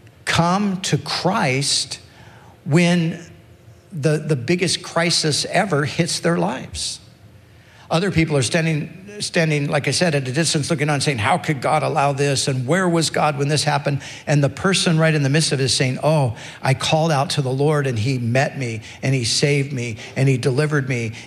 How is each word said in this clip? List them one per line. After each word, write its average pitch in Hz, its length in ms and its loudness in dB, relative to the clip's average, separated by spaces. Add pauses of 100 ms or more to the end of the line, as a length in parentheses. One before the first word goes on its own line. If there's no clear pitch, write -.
(260)
come 185 560 2
to - 180 0
Christ 147 1000 -2 (640)
when 170 560 2 (720)
the, 151 280 0
the 151 160 0
biggest 170 480 -2
crisis 165 640 0
ever 165 400 0
hits - 340 -2
their 170 180 0
lives. - 640 -6 (880)
Other 175 220 0
people 156 260 2
are 131 60 2
standing, 160 760 -4
standing, 151 480 0
like 147 180 0
I 143 40 0
said, 170 220 0
at 135 140 -2
a 131 40 -6
distance 151 380 0
looking 147 180 0
on 147 140 0
saying, 139 160 0
"How 135 220 2
could 147 220 -4
God 147 200 2
allow 139 320 0
this? 139 340 0
And 127 200 -2
where 180 200 2
was 170 220 2
God 151 300 0
when 143 80 0
this 147 160 0
happened?" 147 400 -2 (240)
And 147 160 4
the 131 60 2
person 180 500 2
right 160 160 4
in 147 80 2
the 135 60 2
midst 156 220 2
of 135 80 0
it 135 40 2
is 127 120 0
saying, 127 280 0
"Oh, 147 340 2 (240)
I 131 140 2
called 160 360 2
out 139 200 0
to 147 100 -2
the 127 100 -2
Lord 143 360 2
and 120 100 -2
he 127 220 0
met 123 360 0
me 117 260 -6 (200)
and 135 140 0
he 123 80 0
saved 143 500 0
me 120 240 -6 (180)
and 135 140 4
he 135 80 4
delivered 139 500 0
me 117 260 -4 (140)